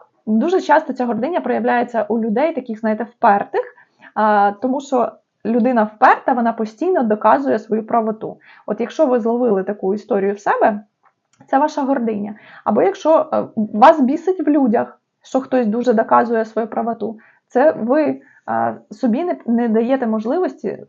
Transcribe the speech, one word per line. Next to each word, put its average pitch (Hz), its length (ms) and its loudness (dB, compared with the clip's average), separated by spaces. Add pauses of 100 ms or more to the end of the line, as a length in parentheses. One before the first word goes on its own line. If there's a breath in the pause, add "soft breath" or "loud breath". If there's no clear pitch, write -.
(260)
дуже 285 360 2
часто 302 320 0
ця 254 120 -4
гординя 240 360 -4
проявляється 240 680 -2
у 226 100 -2
людей 233 360 -2
таких, 226 240 -8
знаєте, 220 240 -2
впертих, 214 580 0 (540 soft breath)
а, 208 360 2 (100)
тому 262 200 -2
що 254 300 -2 (340)
людина 233 380 2
вперта, 269 500 2
вона 233 200 0
постійно 294 500 -2
доказує 220 560 2
свою 220 280 -4
правоту. 220 500 -4 (280 soft breath)
От 208 160 -4
якщо - 240 0
ви 247 140 2
зловили 226 440 0
таку 196 300 -2
історію 202 400 -2
в 202 60 -8
себе, 359 400 0 (680)
це 269 120 2
ваша 302 220 0
гординя. 226 540 -4 (280 loud breath)
Або 214 180 2
якщо, 320 520 2
е, 208 100 0 (120)
вас 220 460 4
бісить 330 460 0
в - 20 0
людях, 254 500 0 (220)
що - 200 -2
хтось 254 260 0
дуже 240 260 0
доказує 226 520 2
свою 220 220 -6
правоту, 226 520 -6 (280 loud breath)
це 285 240 4
ви, 269 500 0 (280 soft breath)
е, 220 260 -2 (160)
собі 247 320 -2
не, 359 220 -4
не 233 240 0
даєте 240 380 0
можливості 226 800 -4